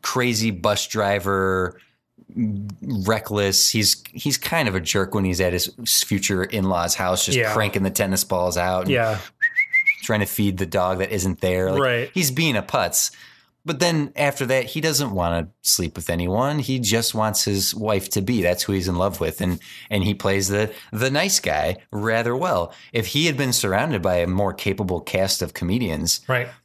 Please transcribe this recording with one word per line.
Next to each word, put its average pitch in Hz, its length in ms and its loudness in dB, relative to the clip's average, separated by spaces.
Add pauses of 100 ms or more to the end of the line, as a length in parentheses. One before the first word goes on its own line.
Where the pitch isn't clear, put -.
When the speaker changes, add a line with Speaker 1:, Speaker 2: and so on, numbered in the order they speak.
Speaker 1:
crazy 117 500 0
bus 98 360 0
driver, 95 920 0 (1000)
reckless. 104 880 0
He's, 104 420 0
he's - 260 -2
kind 156 300 0
of 95 80 -2
a 92 40 2
jerk 95 340 0
when 101 120 2
he's 90 160 0
at 90 120 2
his 87 140 0 (180)
future 95 580 0
in-laws' 92 520 0
house, 92 300 0
just 131 120 2
Speaker 2:
Yeah. 107 160 2
Speaker 1:
cranking 104 300 0
the 95 80 2
tennis 95 320 0
balls 90 340 0
out 92 260 0
and 143 80 0
Speaker 2:
Yeah. 113 280 0 (840)
Speaker 1:
trying 107 180 0
to 98 40 2
feed 101 320 0
the 95 80 0
dog 92 340 0
that 95 120 -2
isn't 92 300 -2
there. 92 300 2
Like, 98 100 2
Speaker 2:
Right. 127 320 0
Speaker 1:
he's 156 180 0
being 143 240 2
a 98 80 0
putz. - 480 0 (540)
But 151 140 -4
then 160 360 0
after 139 300 0
that, 127 220 2
he - 120 -6
doesn't 143 320 0
wanna 85 380 0 (120)
sleep - 360 0
with 87 120 -8
anyone. 101 500 0
He 131 200 -2
just 113 340 0
wants 107 300 0
his 98 320 0
wife 104 360 0
to 104 100 0
be. 104 200 0
That's 87 220 2
who - 80 -2
he's 95 160 0
in 90 80 0
love 92 240 0
with. 82 220 -2
And, 92 180 0 (300)
and 98 160 0
he 104 80 0
plays 98 340 0
the, 104 240 0 (220)
the 123 180 0
nice 185 300 2
guy 78 340 0 (160)
rather 113 420 0
well. 127 380 0 (220)
If 113 140 0
he 151 180 2
had 156 100 2
been 131 160 0
surrounded 110 500 0
by 90 160 2
a 87 100 2
more 92 260 0
capable 95 480 -2
cast - 400 0
of 85 120 -4
comedians, 87 760 -2
Speaker 2:
Right. 120 180 0 (180)